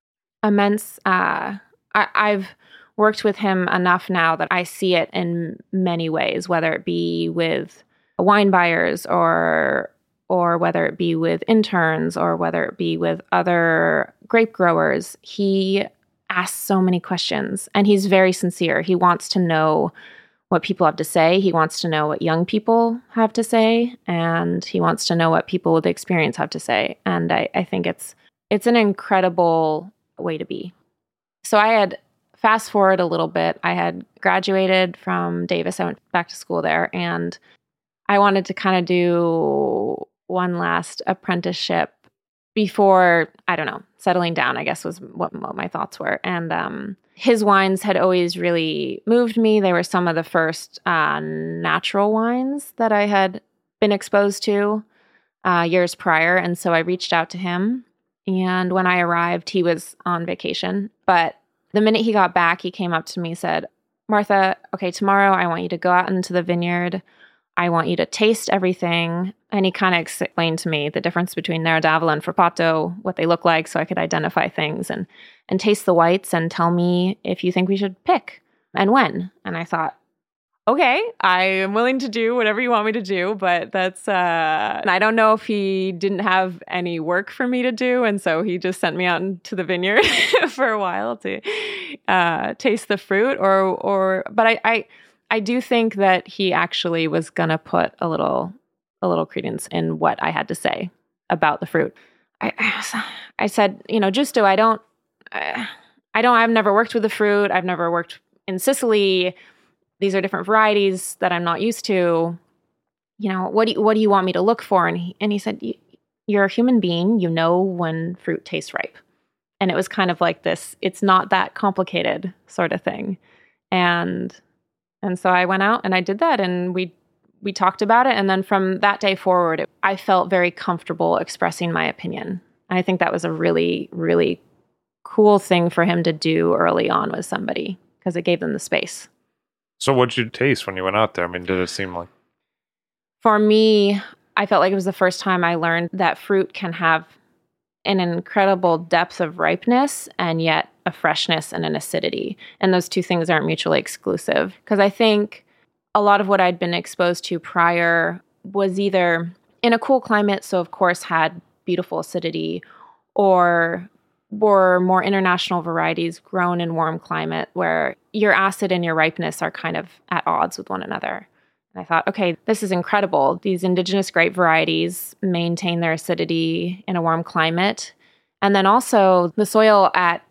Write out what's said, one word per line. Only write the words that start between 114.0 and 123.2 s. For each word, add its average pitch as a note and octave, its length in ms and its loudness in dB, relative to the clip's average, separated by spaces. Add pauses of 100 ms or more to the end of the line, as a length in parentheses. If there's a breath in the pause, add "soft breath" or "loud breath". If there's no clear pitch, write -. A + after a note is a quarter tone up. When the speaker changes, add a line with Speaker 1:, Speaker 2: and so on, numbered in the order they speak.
Speaker 1:
you G#3+ 80 4
want G3 160 4
me F#3 80 -2
to F3 80 0
look A3+ 200 2
for?" F3 260 0
And E3+ 100 -2
he, F3 220 -8
and G#3 120 -2
he G#3 60 -2
said, G#3 240 -8
"Y-, - 140 -8 (520)
you're G3+ 180 4
a G3 60 2
human A#3+ 280 4
being. F3+ 400 0
You F3 100 0
know E3 300 2
when F3 560 -4
fruit - 300 -6
tastes - 280 -8
ripe." - 240 -8 (640)
And F#3+ 120 2
it - 40 0
was F#3 120 0
kind F#3 240 0
of E3+ 100 -2
like E3+ 220 -2
this, - 380 -4
"It's F#3+ 200 -4
not F#3+ 280 2
that F#3 260 0
complicated" F#3 800 -2 (140)
sort E3+ 260 -4
of F3+ 80 -4
thing. F#3+ 360 -6 (540 soft breath)